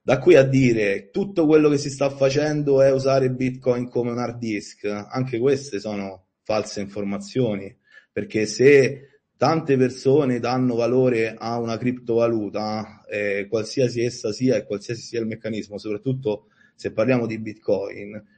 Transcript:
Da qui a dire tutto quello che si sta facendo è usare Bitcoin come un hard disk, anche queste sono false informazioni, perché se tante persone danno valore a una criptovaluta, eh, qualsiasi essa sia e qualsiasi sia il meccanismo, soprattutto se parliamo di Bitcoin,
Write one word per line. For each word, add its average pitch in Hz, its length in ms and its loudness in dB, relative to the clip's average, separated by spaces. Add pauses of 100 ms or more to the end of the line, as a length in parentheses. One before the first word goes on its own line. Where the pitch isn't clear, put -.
Da 131 180 2
qui 170 160 8
a 135 80 10
dire 113 680 2
tutto 190 340 0
quello 151 240 6
che 143 80 2
si 139 120 -4
sta 139 200 -2
facendo 143 720 2
è 135 100 6
usare 135 380 2
Bitcoin 123 600 -2
come 120 220 -2
un 117 60 -4
hard 117 200 -6
disk, 107 480 -6
anche 120 520 -4
queste 127 420 -2
sono 98 480 -8 (140)
false 104 380 -4
informazioni, 101 960 -6 (360)
perché 104 340 -4
se 131 760 4 (180)
tante 139 380 2
persone 127 640 2
danno 123 360 0
valore 117 640 2
a 117 220 -6
una 113 180 -4
criptovaluta, 113 1300 -2
eh, 101 420 -4
qualsiasi 117 540 -2
essa 117 280 -4
sia 127 240 0
e - 100 -2
qualsiasi 107 360 -8
sia - 180 -8
il 113 80 -4
meccanismo, 107 500 -8
soprattutto 107 680 -6 (260)
se - 180 -8
parliamo 117 340 2
di 110 120 -6
Bitcoin, 104 880 -6 (140)